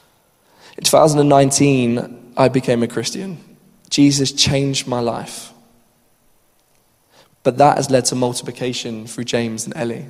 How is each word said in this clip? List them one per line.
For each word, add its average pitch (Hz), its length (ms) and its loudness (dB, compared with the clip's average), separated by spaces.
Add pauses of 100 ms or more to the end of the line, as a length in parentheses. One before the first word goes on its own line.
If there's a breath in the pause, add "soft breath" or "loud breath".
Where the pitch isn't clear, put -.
(760 soft breath)
In - 80 -12
two - 60 -2
thousand 147 300 6
and 143 100 4
nineteen, 135 1040 2
I 131 120 4
became 127 340 0
a 117 40 0
Christian. 180 520 -8 (500)
Jesus 139 420 2
changed 139 560 -2
my 123 140 -4
life. - 540 -8 (1900 soft breath)
But 123 120 0
that 139 220 6
has 135 120 -2
led 127 160 2
to - 80 -2
multiplication 123 920 -6
through 123 180 -10
James 117 400 -4
and - 100 -10
Ellie, 117 360 -6